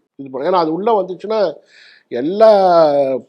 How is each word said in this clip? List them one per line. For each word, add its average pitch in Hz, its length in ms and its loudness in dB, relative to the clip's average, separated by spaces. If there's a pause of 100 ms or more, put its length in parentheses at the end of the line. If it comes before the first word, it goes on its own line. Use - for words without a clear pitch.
(160)
இது 135 160 -16
பண்ண-, 131 140 -6
ஏன்னா 185 120 0
அது 160 140 0
உள்ள 202 300 -2
வந்துச்சுன்னா 185 520 -4 (540)
எல்லா 185 720 2 (480)